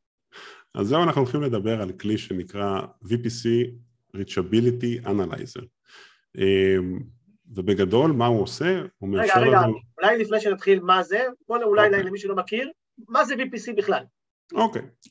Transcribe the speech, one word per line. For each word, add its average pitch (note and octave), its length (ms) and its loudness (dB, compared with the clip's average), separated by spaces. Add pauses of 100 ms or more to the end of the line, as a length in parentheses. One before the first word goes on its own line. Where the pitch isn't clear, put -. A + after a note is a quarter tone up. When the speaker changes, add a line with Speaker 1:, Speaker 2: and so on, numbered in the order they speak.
(760)
Speaker 1:
אז G#2 120 -2
זהו, D3+ 160 2
אנחנו D3+ 180 2
הולכים C3 220 0
לדבר A2 400 -2
על F#2 100 -6
כלי G#2 260 -4
שנקרא G2 600 -6 (240)
V F2+ 40 -16
P A#2+ 180 -2
C A2+ 200 -6 (680)
Reachability A#2+ 920 0
Analyzer. - 580 -6 (760)
אה, F#2+ 380 4 (680)
ובגדול, G2+ 680 2
מה A#2+ 140 2
הוא A2+ 160 2
עושה? E3+ 400 -2 (160)
הוא G3 120 -8
Speaker 2:
רגע, G2 100 0
Speaker 1:
מאפשר G3 200 4
Speaker 2:
רגע, - 100 6
Speaker 1:
לנו A2+ 240 4 (280)
Speaker 2:
אולי A3 160 4
לפני G#3+ 220 0
שנתחיל G3 400 2
מה F3+ 220 4
זה, G3 180 -2 (280)
בוא A#3+ 100 0
נ-, A#3+ 40 -2
אולי G#3 240 4
Speaker 1:
אוקיי. G3 160 2
Speaker 2:
למי F#3+ 160 -6
שלא G3 180 -6
מכיר, A#3 340 -4 (380)
מה C4 160 2
זה C4 100 -4
V A3 40 -6
P B3+ 300 -8
C A3+ 80 -2
בכלל? F3+ 280 0 (500)
Speaker 1:
אוקיי, A3 280 0 (280)